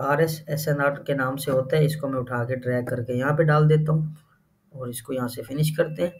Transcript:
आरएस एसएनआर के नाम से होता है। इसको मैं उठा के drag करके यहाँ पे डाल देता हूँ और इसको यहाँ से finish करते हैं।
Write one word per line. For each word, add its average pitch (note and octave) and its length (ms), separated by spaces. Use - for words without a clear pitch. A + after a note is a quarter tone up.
आरएस D#3 460
एसएनआर C#3+ 580
के C#3+ 80
नाम C3 220
से C#3 140
होता C3 260
है। D3+ 80
इसको - 220
मैं C3+ 120
उठा B2 260
के B2+ 120
drag B2 300
करके B2 320
यहाँ C#3 140
पे D#3+ 120
डाल D3+ 220
देता D#3 240
हूँ D#3 240
और B2+ 160
इसको A#2+ 240
यहाँ B2 160
से A2+ 140
finish D3+ 340
करते D#3+ 260
हैं। F3 160